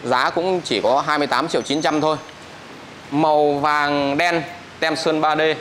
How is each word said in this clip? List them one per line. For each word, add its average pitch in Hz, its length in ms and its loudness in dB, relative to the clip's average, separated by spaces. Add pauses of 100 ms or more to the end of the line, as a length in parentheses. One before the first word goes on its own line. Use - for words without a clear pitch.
Giá 127 260 2
cũng 180 320 0
chỉ 110 200 -2
có 127 260 2
hai 151 100 2
mươi 143 100 0
tám 131 200 0
triệu 156 140 0
chín 143 200 -2
trăm 156 200 2
thôi. 156 160 0 (920)
Màu 151 420 4
vàng 143 640 0
đen, 170 240 2 (380)
tem 160 160 0
sơn 156 260 0
ba 156 140 2
D. 151 40 -2 (220)